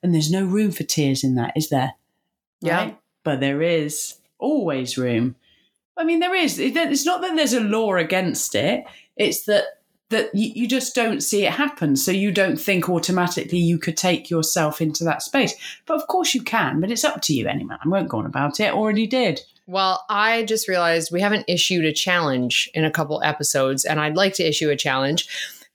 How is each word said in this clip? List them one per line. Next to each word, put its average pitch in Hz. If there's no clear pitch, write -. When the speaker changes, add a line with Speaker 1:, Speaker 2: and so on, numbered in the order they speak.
Speaker 1:
and 175
there's 151
no 190
room 196
for 165
tears 139
in 131
that, 120
is 156
there? 135
Speaker 2:
Yeah. 165
Speaker 1:
Right? -
But 139
there 139
is 160
always 165
room. 123
I 330
mean, 330
there 359
is. 330
It, 262
it's 302
not 359
that 359
there's 285
a 254
law 214
against 180
it. 156
It's -
that, 208
that 220
you, 220
you 240
just 262
don't 226
see 202
it -
happen. 269
So 135
you 196
don't 185
think 185
automatically 180
you 170
could 160
take 180
yourself 160
into 156
that 156
space. -
But 311
of 320
course -
you 247
can, 156
but 190
it's 226
up -
to 156
you 117
anyway. -
I -
won't 185
go 113
on 107
about 139
it. 214
Already 214
did. 220
Speaker 2:
Well, 185
I 220
just 214
realized 170
we 175
haven't 202
issued 175
a 156
challenge 139
in 160
a 156
couple 151
episodes, 135
and 151
I'd 151
like 190
to 165
issue 151
a 139
challenge 139